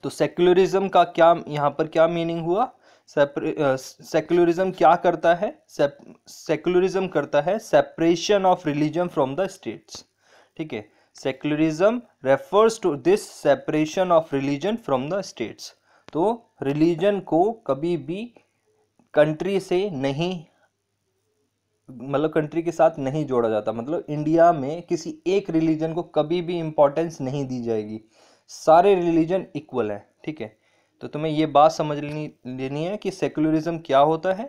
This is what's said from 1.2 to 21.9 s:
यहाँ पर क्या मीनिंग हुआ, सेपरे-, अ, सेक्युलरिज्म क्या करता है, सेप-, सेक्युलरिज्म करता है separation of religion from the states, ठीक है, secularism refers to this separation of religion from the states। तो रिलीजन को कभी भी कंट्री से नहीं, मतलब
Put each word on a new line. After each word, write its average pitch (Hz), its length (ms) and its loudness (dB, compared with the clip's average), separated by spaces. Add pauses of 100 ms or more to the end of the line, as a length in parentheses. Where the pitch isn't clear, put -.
यहाँ 147 240 -2
पर 156 160 -4
क्या 160 200 2
मीनिंग 165 340 -4
हुआ, 185 300 -2 (380)
सेपरे-, 147 480 -2
अ, 139 180 2
सेक्युलरिज्म 170 960 0
क्या 175 260 4
करता 170 380 2
है, - 160 -6 (180)
सेप-, - 460 -4 (120)
सेक्युलरिज्म 180 840 -2
करता 147 320 0
है 180 180 -2
separation 190 880 2
of 180 180 2
religion 151 480 -2
from 139 220 0
the 185 160 -2
states, - 520 -14 (540)
ठीक 156 160 -8
है, 107 140 -10 (280)
secularism 156 840 0 (260)
refers 202 540 2
to 180 100 0 (100)
this 190 240 2 (140)
separation 156 760 0
of 160 220 4
religion 143 480 -2
from 135 280 -2
the 190 140 -4
states। - 480 -12 (420)
तो 156 100 -2 (400)
रिलीजन 165 580 0
को 160 200 0 (260)
कभी 156 320 -2
भी 170 240 -10 (880)
कंट्री 156 460 2
से 190 320 -2
नहीं, 156 540 -4 (1400)
मतलब 135 400 -4